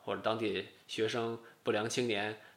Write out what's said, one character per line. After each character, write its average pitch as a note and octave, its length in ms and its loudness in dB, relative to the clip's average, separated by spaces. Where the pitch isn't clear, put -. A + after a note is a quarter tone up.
或 G#2 100 -2
者 F#2+ 80 -2
当 A2+ 160 2
地 G2+ 300 0
学 A2 180 2
生、 A#2 320 -2
不 B2 80 2
良 G#2+ 180 2
青 B2 200 2
年， G#2+ 280 0